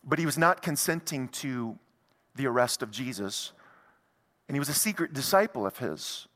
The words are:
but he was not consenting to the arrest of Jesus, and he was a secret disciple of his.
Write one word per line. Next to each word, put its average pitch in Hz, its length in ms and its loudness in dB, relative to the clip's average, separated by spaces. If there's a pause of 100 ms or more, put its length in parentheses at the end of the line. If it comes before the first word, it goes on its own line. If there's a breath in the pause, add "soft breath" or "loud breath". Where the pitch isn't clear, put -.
but 156 160 2
he 165 80 2
was 139 100 0
not 170 240 6
consenting 156 680 -2
to 123 500 -6 (560)
the 135 140 -2
arrest 123 340 2
of 110 80 -6
Jesus, 104 640 -6 (960 soft breath)
and 143 80 -4
he - 20 0
was 139 100 -2
a 147 60 -4
secret 175 380 0
disciple 139 520 4
of 95 140 -2
his. - 580 -6